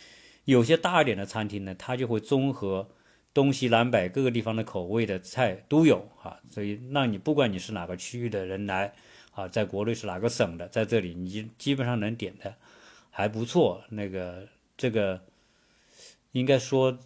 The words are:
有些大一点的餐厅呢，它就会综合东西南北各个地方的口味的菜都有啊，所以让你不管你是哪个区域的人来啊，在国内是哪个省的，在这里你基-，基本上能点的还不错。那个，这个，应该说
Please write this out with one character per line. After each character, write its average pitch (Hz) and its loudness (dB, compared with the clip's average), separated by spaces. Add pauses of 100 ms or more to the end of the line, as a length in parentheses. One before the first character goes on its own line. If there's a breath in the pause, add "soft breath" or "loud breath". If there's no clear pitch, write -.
(440 loud breath)
有 123 8
些 147 4
大 175 4
一 - 4
点 110 0
的 98 -6
餐 107 -4
厅 101 -8
呢， 92 -8
它 127 -8
就 127 -2
会 113 0
综 135 2
合 98 -4 (460 soft breath)
东 139 4
西 131 -2
南 117 4
北 92 2
各 135 -2
个 127 2
地 117 0
方 110 -2
的 113 -2
口 95 -6
味 110 0
的 98 -2
菜 107 -2 (140)
都 156 6
有 104 4 (140)
啊， - -16
所 107 -8
以 104 -6 (120)
让 135 2
你 98 -4
不 151 -2
管 127 2
你 92 -4
是 107 -10
哪 90 -6
个 87 -6
区 120 -10
域 120 -4
的 98 -4
人 98 -6
来 98 -2 (380 loud breath)
啊， 95 -8
在 107 0
国 98 -2
内 113 0
是 110 -6
哪 92 -6
个 117 2
省 95 0
的， 87 -12
在 110 -2
这 110 0
里 90 -4
你 90 -8
基-， 104 -10 (100)
基 139 -2
本 135 -2
上 120 0
能 107 -2
点 104 -10
的 101 -12 (560 loud breath)
还 101 0
不 110 -2
错。 120 2
那 104 -6
个， 92 -8 (300)
这 127 -2
个， 101 0 (1080 loud breath)
应 127 -2
该 135 6
说 131 2